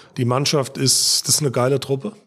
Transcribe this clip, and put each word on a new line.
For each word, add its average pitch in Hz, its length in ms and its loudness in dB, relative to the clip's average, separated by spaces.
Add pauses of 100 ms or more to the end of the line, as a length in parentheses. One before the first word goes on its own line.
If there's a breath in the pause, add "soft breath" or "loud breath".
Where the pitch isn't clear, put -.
(160 loud breath)
Die 131 80 0
Mannschaft 131 540 0
ist, - 480 0
das 139 100 2
ist - 40 -2
eine 147 100 0
geile 127 300 2
Truppe 135 320 -4 (140)